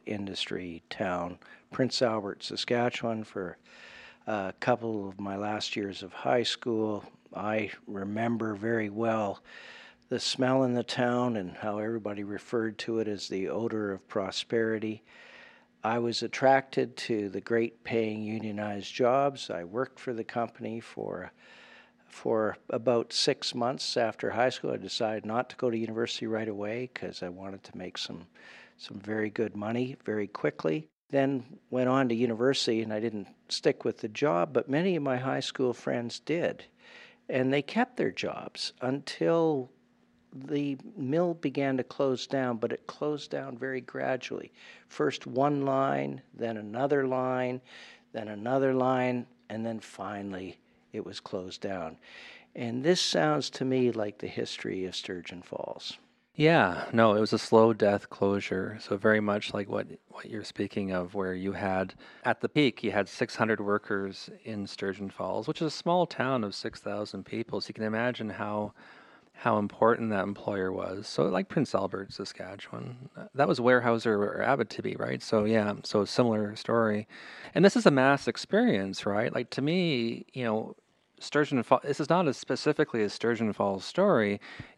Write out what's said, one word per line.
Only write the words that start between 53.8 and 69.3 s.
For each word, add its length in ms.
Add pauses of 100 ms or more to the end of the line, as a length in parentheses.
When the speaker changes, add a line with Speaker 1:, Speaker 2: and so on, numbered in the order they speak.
Speaker 1:
like 280
the 80
history 580
of 100
Sturgeon 460
Falls. 560 (400)
Speaker 2:
Yeah, 540
no, 240
it 60
was 100
a 80
slow 320
death 380
closure. 720
So 160
very 240
much 320
like 160
what, 180 (220)
what 160
you're 180
speaking 480
of, 240
where 180
you 200
had, 400 (320)
at 160
the 80
peak, 340
you 80
had 160
six 300
hundred 240
workers 680 (140)
in 240
Sturgeon 420
Falls, 380
which 140
is 60
a 40
small 340
town 380
of 100
six 280
thousand 440
people. 360
So 80
you 40
can 120
imagine 440
how, 440 (580)